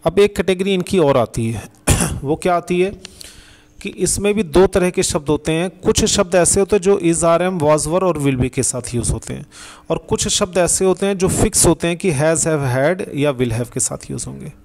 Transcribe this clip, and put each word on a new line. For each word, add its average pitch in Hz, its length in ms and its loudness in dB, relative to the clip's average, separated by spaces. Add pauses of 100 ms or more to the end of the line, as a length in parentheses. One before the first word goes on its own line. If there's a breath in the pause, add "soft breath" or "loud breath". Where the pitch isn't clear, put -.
अब 170 120 0
एक 202 180 4
कैटेगरी 190 380 0
इनकी 185 240 0
और 139 180 4
आती 113 360 0
है। 104 160 -10 (200)
<clears throat> - 340 0
वो 147 140 -2
क्या 175 200 0
आती 175 240 -2
है 196 120 0 (880 loud breath)
कि 196 60 -10
इसमें 202 460 -2
भी 214 80 0
दो 175 240 4
तरह 180 240 2
के 180 120 -2
शब्द 139 260 -2
होते 151 240 0
हैं। 170 180 -2
कुछ 220 340 -2
शब्द 196 300 0
ऐसे 180 260 4
होते 196 160 0
हैं 185 60 0
जो 196 180 2
is, 165 180 2
are, 170 240 2
am, 185 160 -2
was, 151 220 4
were 160 220 -2
और 175 160 0
will 139 220 0
be 127 100 0
के 131 120 -4
साथ 123 320 -4
यूज़ 117 180 -2
होते - 220 -6
हैं, 143 120 -12 (440 loud breath)
और 165 80 0
कुछ - 300 -4
शब्द 196 300 -2
ऐसे 175 260 2
होते 190 220 0
हैं 202 120 -2
जो 185 100 2
फिक्स - 380 0
होते 175 220 2
हैं 170 80 -2
कि 180 160 -2
has, 160 260 0
have, 156 240 -2
had 139 400 0 (120)
या 143 200 0
will 120 260 -2
have 120 100 -6
के 131 100 -6
साथ - 300 -8
यूज़ - 160 -8
होंगे। 69 260 -14 (120)